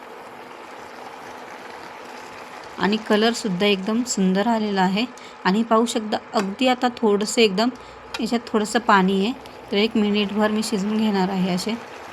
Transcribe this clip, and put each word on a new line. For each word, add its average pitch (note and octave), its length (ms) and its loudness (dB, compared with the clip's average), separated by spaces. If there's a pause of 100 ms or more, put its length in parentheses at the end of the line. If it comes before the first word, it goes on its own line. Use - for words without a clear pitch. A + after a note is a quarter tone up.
(2750)
आणि G3 180 2
कलरसुद्धा G#3+ 680 2
एकदम G#3 360 2
सुंदर G3 440 2
आलेला G#3+ 360 2
आहे. G3 240 2 (380)
आणि F#3+ 180 4
पाहू A#3 240 4
शकता A3 300 -2 (180)
अगदी G#3 320 0
आता B3+ 300 2
थोडंसं G#3 440 2
एकदम G#3+ 280 4 (520)
याच्यात A#3 260 0
थोडंसं G#3+ 320 0
पाणी G3 460 6
आहे, - 280 -6 (200)
तर G#3 40 0
एक A3 200 2
मिनिटभर G#3 540 2
मी G#3+ 120 0
शिजवून G#3+ 340 0
घेणार G3+ 320 2
आहे F#3 260 0
असे. G#3 200 -2 (380)